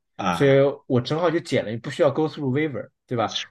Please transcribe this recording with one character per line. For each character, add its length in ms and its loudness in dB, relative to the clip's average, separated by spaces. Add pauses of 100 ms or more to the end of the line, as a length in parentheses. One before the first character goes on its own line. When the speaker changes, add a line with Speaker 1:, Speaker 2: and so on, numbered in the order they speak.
(160)
Speaker 1:
啊。 200 -2
Speaker 2:
所 100 4
以 140 6 (260)
我 140 2
正 180 -4
好 120 2
就 100 0
捡 240 -2
了， 140 -6
不 120 -12
需 120 -2
要 80 6
go 180 0
through 220 -4
waiver， 380 -4 (180)
对 100 -6
吧？ 120 0
Speaker 1:
是。 220 -8